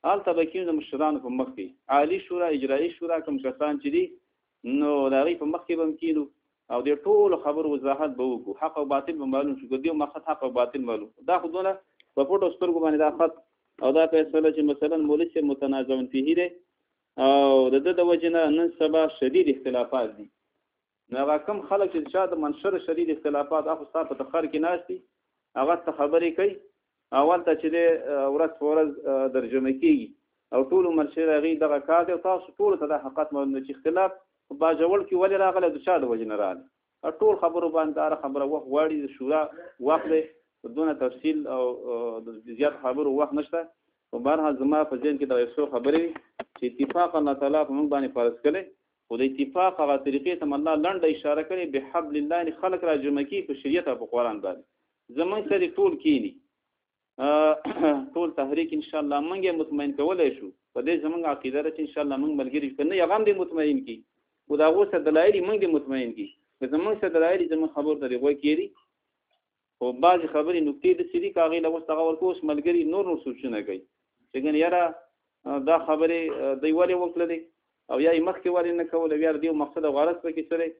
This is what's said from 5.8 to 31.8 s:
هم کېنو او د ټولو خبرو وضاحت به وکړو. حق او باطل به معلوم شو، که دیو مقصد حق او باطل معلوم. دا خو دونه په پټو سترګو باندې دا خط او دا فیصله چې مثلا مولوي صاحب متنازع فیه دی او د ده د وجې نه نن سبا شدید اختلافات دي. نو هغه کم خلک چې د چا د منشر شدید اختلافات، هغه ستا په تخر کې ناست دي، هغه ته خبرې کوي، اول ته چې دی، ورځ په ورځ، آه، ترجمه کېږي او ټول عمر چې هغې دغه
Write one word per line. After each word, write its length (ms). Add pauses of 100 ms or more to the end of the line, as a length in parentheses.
هم 100
کېنو 300 (460)
او 100
د 200
ټولو 380
خبرو 340
وضاحت 380
به 140
وکړو. 320
حق 220
او 60
باطل 340
به 80
معلوم 300
شو، 120
که 140
دیو 120
مقصد 360
حق 140
او 60
باطل 360
معلوم. 240 (120)
دا 160
خو 100
دونه 240 (440)
په 80
پټو 300
سترګو 300
باندې 140
دا 120
خط 240 (440)
او 140
دا 140
فیصله 440
چې 120
مثلا 340
مولوي 320
صاحب 160
متنازع 600
فیه 300
دی 140 (680)
او 540
د 60
ده 160
د 80
وجې 300
نه 180
نن 240
سبا 360
شدید 420
اختلافات 640
دي. 140 (840)
نو 80
هغه 200
کم 220
خلک 300
چې 80
د 140
چا 120
د 180
منشر 360
شدید 320
اختلافات، 540
هغه 240
ستا 160
په 100
تخر 320
کې 120
ناست 280
دي، 120 (560)
هغه 220
ته 160
خبرې 400
کوي، 220 (580)
اول 300
ته 120
چې 140
دی، 180 (400)
ورځ 260
په 140
ورځ، 240 (100)
آه، 280
ترجمه 440
کېږي 360 (440)
او 100
ټول 240
عمر 200
چې 200
هغې 320
دغه 220